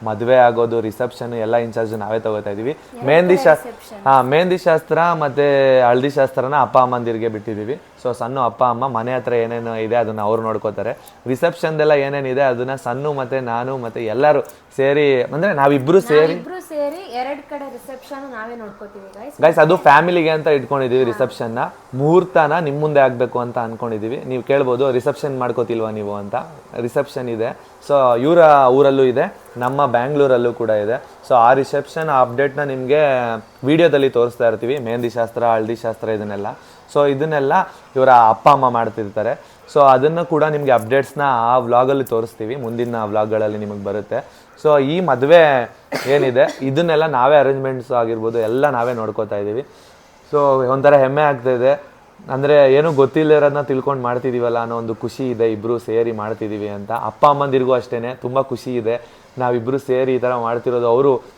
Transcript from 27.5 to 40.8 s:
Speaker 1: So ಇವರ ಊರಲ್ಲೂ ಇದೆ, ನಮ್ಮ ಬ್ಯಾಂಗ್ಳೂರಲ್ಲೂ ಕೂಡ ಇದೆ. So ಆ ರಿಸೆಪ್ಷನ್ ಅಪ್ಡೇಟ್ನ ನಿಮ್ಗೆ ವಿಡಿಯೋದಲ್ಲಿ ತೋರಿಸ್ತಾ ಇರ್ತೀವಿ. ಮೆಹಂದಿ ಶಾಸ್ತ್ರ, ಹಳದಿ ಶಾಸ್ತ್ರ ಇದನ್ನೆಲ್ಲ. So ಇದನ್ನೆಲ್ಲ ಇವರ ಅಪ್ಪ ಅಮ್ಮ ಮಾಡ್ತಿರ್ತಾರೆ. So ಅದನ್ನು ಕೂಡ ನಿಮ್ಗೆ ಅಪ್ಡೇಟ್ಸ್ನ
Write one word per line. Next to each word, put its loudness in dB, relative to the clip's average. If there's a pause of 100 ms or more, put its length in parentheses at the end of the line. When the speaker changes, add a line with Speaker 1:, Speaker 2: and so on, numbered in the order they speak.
Speaker 1:
So 2
ಇವರ 4 (320)
ಊರಲ್ಲೂ 4
ಇದೆ, 0 (200)
ನಮ್ಮ -2
ಬ್ಯಾಂಗ್ಳೂರಲ್ಲೂ 2
ಕೂಡ -4
ಇದೆ. -2 (260)
So 2
ಆ 6
ರಿಸೆಪ್ಷನ್ -4
ಅಪ್ಡೇಟ್ನ 0
ನಿಮ್ಗೆ -2 (640)
ವಿಡಿಯೋದಲ್ಲಿ 4
ತೋರಿಸ್ತಾ 0
ಇರ್ತೀವಿ. -2
ಮೆಹಂದಿ -4
ಶಾಸ್ತ್ರ, -4
ಹಳದಿ 0
ಶಾಸ್ತ್ರ -8
ಇದನ್ನೆಲ್ಲ. -6 (480)
So 2
ಇದನ್ನೆಲ್ಲ -2 (440)
ಇವರ 4 (200)
ಅಪ್ಪ 2
ಅಮ್ಮ 4
ಮಾಡ್ತಿರ್ತಾರೆ. -4 (340)
So 4 (100)
ಅದನ್ನು 2
ಕೂಡ 0
ನಿಮ್ಗೆ 0
ಅಪ್ಡೇಟ್ಸ್ನ 0